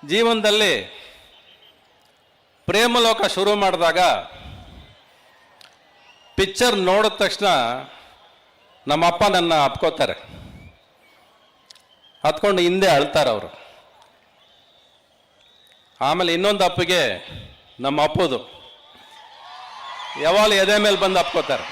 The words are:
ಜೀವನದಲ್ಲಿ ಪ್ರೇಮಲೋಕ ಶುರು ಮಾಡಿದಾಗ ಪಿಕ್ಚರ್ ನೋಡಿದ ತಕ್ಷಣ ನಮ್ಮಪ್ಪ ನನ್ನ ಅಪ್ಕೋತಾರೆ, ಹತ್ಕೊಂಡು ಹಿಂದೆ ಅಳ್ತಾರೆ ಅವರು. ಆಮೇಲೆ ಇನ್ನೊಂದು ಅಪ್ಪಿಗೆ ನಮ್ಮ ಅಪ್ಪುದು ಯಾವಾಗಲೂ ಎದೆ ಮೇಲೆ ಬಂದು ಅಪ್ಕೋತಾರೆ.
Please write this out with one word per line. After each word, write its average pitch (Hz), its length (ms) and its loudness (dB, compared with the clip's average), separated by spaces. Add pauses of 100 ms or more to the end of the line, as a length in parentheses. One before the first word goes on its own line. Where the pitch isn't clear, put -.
ಜೀವನದಲ್ಲಿ 208 760 0 (1800)
ಪ್ರೇಮಲೋಕ 226 600 0
ಶುರು 196 300 0
ಮಾಡಿದಾಗ 180 440 0 (2250)
ಪಿಕ್ಚರ್ 202 420 0
ನೋಡಿದ 196 340 2
ತಕ್ಷಣ 202 340 -2 (1400)
ನಮ್ಮಪ್ಪ 170 360 2
ನನ್ನ 180 300 2
ಅಪ್ಕೋತಾರೆ, 147 600 0 (2000)
ಹತ್ಕೊಂಡು 185 360 0
ಹಿಂದೆ 185 260 2
ಅಳ್ತಾರೆ 147 420 2
ಅವರು. 101 180 -4 (2500)
ಆಮೇಲೆ 170 320 0
ಇನ್ನೊಂದು 190 300 0
ಅಪ್ಪಿಗೆ 170 640 -2 (500)
ನಮ್ಮ 143 240 -2
ಅಪ್ಪುದು 151 360 -2 (1800)
ಯಾವಾಗಲೂ 202 320 4
ಎದೆ 196 240 2
ಮೇಲೆ 208 200 2
ಬಂದು 190 220 2
ಅಪ್ಕೋತಾರೆ. 156 520 0